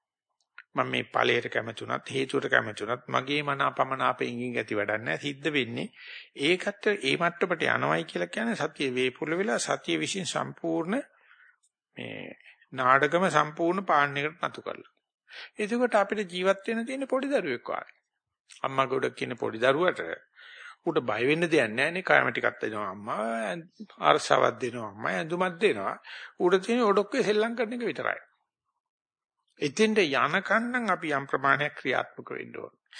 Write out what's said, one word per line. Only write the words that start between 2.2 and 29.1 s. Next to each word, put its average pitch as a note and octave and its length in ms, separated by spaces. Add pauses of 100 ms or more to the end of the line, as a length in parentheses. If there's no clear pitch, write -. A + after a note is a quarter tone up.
කැමති A2+ 320
වුණත් A#2 260
මගේ C3 340
මන C#3+ 200
අපමණ C3 420
අපෙන්ගින් B2 540
ඇති A2+ 180
වැඩක් G#2 240
නැහැ. C#3 220
සිද්ධ C#3+ 280
වෙන්නේ C3+ 440 (480)
ඒකට F3+ 480
ඒ C#3+ 260
මට්ටමට E3+ 500
යනවයි C3+ 400
කියලා F3 240
කියන්නේ A3+ 280
සතිය D3 340
වේපුල B2+ 460
වෙලා A3 220
සතිය D#3 400
විසින් D#3 280
සම්පූර්ණ E3 720 (960)
මේ A1 220 (500)
නාටකම C#3 600
සම්පූර්ණ E3 560
පාලනයකට C#3+ 560
නතු - 200
කරලා. - 320 (600)
එතකොට A#3 420
අපිට G3+ 360
ජීවත් F#3+ 340
වෙන්න A#3 200
තියෙන C4+ 220
පොඩි C4+ 220
දරුවෙක් D#3+ 380
වගේ. - 300 (600)
අම්මා C3+ 280
ගොඩක් B2+ 280
කියන B2 220
පොඩි A2 240
දරුවට C#3 400 (800)
ඌට D#3 200
බය A2+ 220
වෙන්න D#3 200
දෙයක් D3+ 260
නැහැ C3 220
නේ. F3+ 120
කෑම C3 260
ටිකක් A#2+ 280
දෙනවා G#2+ 300
අම්මා, C#3 720 (440)
අරසාවක් C3 560
දෙනවා A#2 320
අම්මා, A2+ 240
ඇඳුමක් F3 440
දෙනවා. B2 380 (400)
ඌට F#3 260
තියෙන A#3 220
ඔඩොක්කේ G3+ 400
සෙල්ලම් G#3+ 320
කරන A#3 180
එක A#3+ 120
විතරයි. A#2+ 340 (1400)